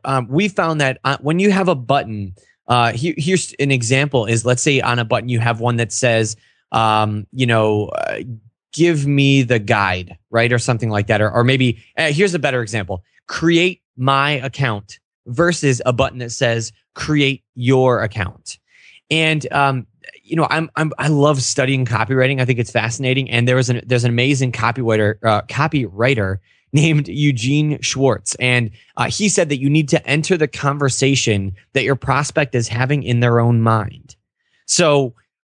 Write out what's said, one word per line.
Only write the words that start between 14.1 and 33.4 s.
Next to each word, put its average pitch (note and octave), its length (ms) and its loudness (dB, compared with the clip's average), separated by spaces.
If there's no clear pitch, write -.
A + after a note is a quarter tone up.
account" B2 680 -6
versus C#3 580 0
a B2 80 0
button B2+ 260 -2
that A#2+ 120 -10
says, A#2 420 -2
"Create C#3+ 500 0
your B2 460 2
account." - 580 -6
And, D#3 440 0
um, C#3 340 0
you B2+ 120 -6
know, E3 140 2
I'm, D#3+ 260 -2
I'm, D#3 220 -2
I C#3 100 -2
love C#3+ 340 2
studying C3 440 0
copywriting. B2+ 560 0
I B2+ 40 0
think B2+ 140 0
it's A2+ 120 -4
fascinating. B2+ 580 -2
And A#2+ 180 0
there B2+ 80 2
was B2+ 140 0
an, A#2+ 160 0
there's B2 180 0
an B2 60 2
amazing B2+ 420 0
copywriter, A2+ 720 0
uh, G#2+ 200 2
copywriter A2+ 960 -2
named D3+ 340 2
Eugene C#3+ 720 0
Schwartz. C3 560 -2
And, B2 360 0
uh, B2 80 -2
he G#3 240 0
said E3+ 180 2
that C#3 140 -4
you C#3 80 0
need D3+ 180 2
to D#3 180 0
enter D#3 300 0
the D3+ 140 0
conversation C3 1040 0
that B2+ 140 -2
your C3+ 100 2
prospect C#3 580 -2
is A#2 140 0
having B2+ 360 -2
in A#2+ 180 0
their A#2 180 4
own A#2 220 4